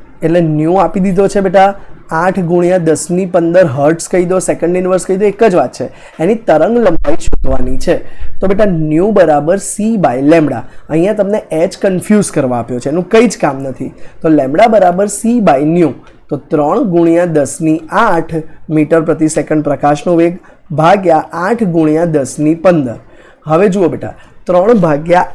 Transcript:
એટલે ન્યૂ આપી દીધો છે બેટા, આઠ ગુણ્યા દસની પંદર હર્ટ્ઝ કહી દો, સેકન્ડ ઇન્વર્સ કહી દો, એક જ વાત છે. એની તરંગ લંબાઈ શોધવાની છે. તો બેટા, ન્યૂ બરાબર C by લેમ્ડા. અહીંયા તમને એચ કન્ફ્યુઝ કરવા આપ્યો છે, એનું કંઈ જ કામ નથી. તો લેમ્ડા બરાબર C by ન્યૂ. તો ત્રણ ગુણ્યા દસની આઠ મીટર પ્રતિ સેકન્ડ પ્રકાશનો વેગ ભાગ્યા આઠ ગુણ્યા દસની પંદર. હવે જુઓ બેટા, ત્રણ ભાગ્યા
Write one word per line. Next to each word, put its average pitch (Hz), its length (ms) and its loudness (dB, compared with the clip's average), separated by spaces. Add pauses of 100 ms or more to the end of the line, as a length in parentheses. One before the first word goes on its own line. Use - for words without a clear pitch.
(240)
એટલે 170 180 2
ન્યૂ 160 340 0
આપી 190 240 0
દીધો 190 280 0
છે 196 140 -2
બેટા, 190 320 2 (380)
આઠ 180 280 -2
ગુણ્યા 175 380 0
દસની 175 480 -2
પંદર 175 400 2
હર્ટ્ઝ 147 440 -2
કહી 180 160 0
દો, 185 140 -2
સેકન્ડ 175 380 -2
ઇન્વર્સ 180 280 -2
કહી 190 120 -2
દો, 202 80 0
એક 202 180 0
જ 196 120 4
વાત 156 180 0
છે. - 140 -8 (320)
એની 180 160 0
તરંગ 185 420 0
લંબાઈ 190 380 4
શોધવાની - 600 4
છે. 160 200 2 (420)
તો 196 80 2
બેટા, 202 180 4
ન્યૂ 160 460 0
બરાબર 160 460 2
C 208 400 -6
by 135 240 0
લેમ્ડા. 151 420 2 (260)
અહીંયા 170 240 0
તમને 208 280 -2 (100)
એચ 165 300 -2
કન્ફ્યુઝ 196 500 0
કરવા 127 280 -2
આપ્યો 120 200 -6
છે, 139 100 -6
એનું 175 200 -4
કંઈ 226 180 4
જ 185 100 -6
કામ 139 260 -4
નથી. 131 300 -10 (280)
તો 165 80 0
લેમ્ડા 151 380 2
બરાબર 196 400 2
C 220 340 -4
by 156 220 2
ન્યૂ. 160 280 2 (380)
તો 147 80 -6
ત્રણ 151 460 -2
ગુણ્યા 170 420 2
દસની 160 560 -2 (100)
આઠ 180 420 0 (360)
મીટર 156 320 2
પ્રતિ 156 260 0
સેકન્ડ 151 360 -2
પ્રકાશનો 147 520 -2
વેગ 170 240 0 (320)
ભાગ્યા 165 520 2 (100)
આઠ 202 300 -4
ગુણ્યા 165 420 0
દસની 151 500 -2
પંદર. 156 420 0 (480)
હવે 170 240 2
જુઓ 185 200 0
બેટા, 113 240 -10 (320)
ત્રણ 196 340 2
ભાગ્યા 170 560 0